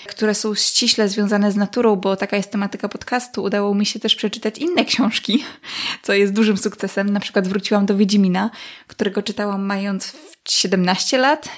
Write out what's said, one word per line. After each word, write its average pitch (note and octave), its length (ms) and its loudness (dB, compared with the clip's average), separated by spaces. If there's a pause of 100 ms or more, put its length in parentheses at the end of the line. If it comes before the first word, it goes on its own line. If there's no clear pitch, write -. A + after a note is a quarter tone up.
które G#3+ 280 0
są G#3+ 200 -2
ściśle A3 540 2
związane G#3 440 2
z G3 40 0
naturą, G#3 400 2
bo G3 200 0
taka G3+ 200 -4
jest G3 140 -2
tematyka G3+ 380 -4
podcastu, - 540 -6
udało G3+ 320 0
mi G#3 120 2
się G#3+ 140 -6
też A3 160 2
przeczytać - 420 -4
inne E4 260 2
książki, G#3+ 600 0 (580)
co - 100 -2
jest G3 200 4
dużym G#3+ 240 4
sukcesem. G3 540 -2
Na G3+ 100 0
przykład F#3+ 280 -2
wróciłam G3+ 380 2
do G3 100 2
Wiedźmina, G3 540 4 (360)
którego G#3 360 -4
czytałam G3+ 400 -4
mając G3 440 -4 (380)
w - 60 -6
siedemnaście F#3 680 2
lat C#4+ 400 2